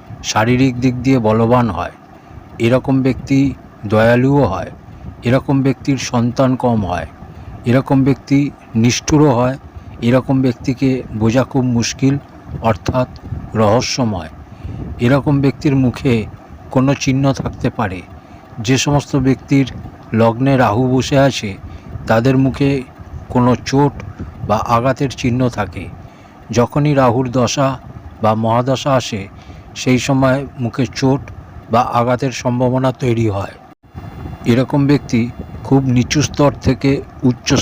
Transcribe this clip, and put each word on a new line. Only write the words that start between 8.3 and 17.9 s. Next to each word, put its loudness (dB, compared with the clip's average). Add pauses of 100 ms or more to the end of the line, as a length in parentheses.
নিষ্ঠুরও 4
হয়, 0 (460)
এরকম 2
ব্যক্তিকে 0 (240)
বোঝা 2
খুব -2
মুশকিল, 0 (480)
অর্থাৎ -2 (460)
রহস্যময়। 0 (680)
এরকম 2
ব্যক্তির 0
মুখে 2 (560)
কোনো 2
চিহ্ন 0
থাকতে -4
পারে। -4 (640)